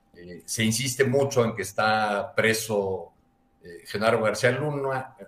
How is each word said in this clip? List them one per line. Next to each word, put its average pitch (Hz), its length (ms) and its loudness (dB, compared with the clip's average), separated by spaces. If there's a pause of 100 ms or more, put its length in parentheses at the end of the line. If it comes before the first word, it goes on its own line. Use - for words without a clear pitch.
(160)
Eh, 87 300 -16
se - 180 -2
insiste 120 400 2
mucho 127 420 2
en 110 100 -2
que 101 60 -6
está 104 720 0
preso, 104 800 0 (520)
eh, 85 220 -20
Genaro 110 380 0
García 107 280 2
Luna, 135 640 -4 (120)